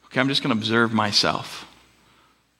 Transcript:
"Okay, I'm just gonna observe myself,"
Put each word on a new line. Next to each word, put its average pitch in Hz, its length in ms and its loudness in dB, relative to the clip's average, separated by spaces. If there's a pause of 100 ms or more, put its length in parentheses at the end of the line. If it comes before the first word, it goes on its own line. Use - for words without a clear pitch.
"Okay, - 160 -2
I'm 131 80 2
just 135 160 -2
gonna 135 100 0
observe 113 380 2
myself," 104 720 0 (920)